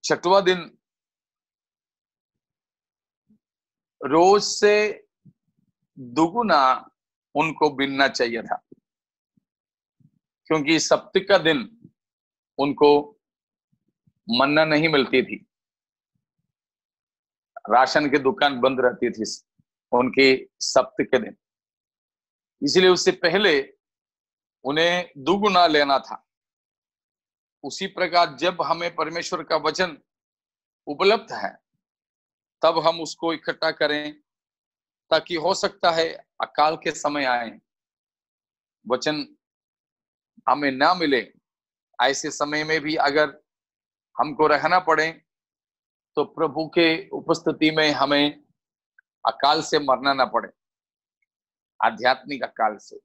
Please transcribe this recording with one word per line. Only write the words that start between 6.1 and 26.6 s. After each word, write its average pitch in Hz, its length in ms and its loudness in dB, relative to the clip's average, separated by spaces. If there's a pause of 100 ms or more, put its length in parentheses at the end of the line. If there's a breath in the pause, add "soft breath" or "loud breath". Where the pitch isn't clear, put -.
उनको 151 360 0
बीनना 139 380 -2
चाहिए 117 340 -4
था, - 120 -8 (1900)
क्योंकि 156 300 0
सप्त - 400 0 (100)
का 196 100 6
दिन 151 280 0 (920)
उनको 143 320 4 (1400)
मन्ना 143 380 2
नहीं 156 240 2
मिलती 131 340 2
थी, - 140 -8 (2250)
राशन 131 400 2
की 143 100 2
दुकान 131 400 0
बंद 131 200 0
रहती 120 320 0
थी 110 120 -8 (680)
उनकी 127 360 2 (340)
सप्त - 400 0
के - 180 0
दिन, 101 160 -8 (1300)
इसलिए 185 280 4
उससे 180 300 4
पहले 175 400 2 (1040)
उन्हें 170 540 -2
दुगुना 185 480 2
लेना 143 320 2
था। - 220 -12 (1400)